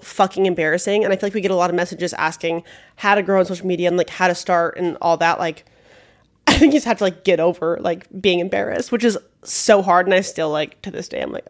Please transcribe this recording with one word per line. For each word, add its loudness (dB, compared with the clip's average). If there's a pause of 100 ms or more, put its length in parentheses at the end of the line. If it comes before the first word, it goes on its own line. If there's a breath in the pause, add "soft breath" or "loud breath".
fucking 0
embarrassing. 0
And 0
I 2
feel -4
like -6
we -4
get -2
a 0
lot 2
of -2
messages -4
asking -4 (320 loud breath)
how 2
to 2
grow 2
on 2
social -8
media 0
and, 2
like, 0
how 0
to 0
start -2
and -4
all 2
that. 0
Like, -6 (420 soft breath)
<laughs> -20
I 4
think 6
you 6
just -2
have 0
to, 0
like, -2
get 4
over, 0
like, -4 (140)
being 2
embarrassed, -4
which 0
is 2 (240)
so 2
hard. 2
And 4
I 4
still, -4
like, -6
to -12
this -10
day, -8
I'm -6
like, -12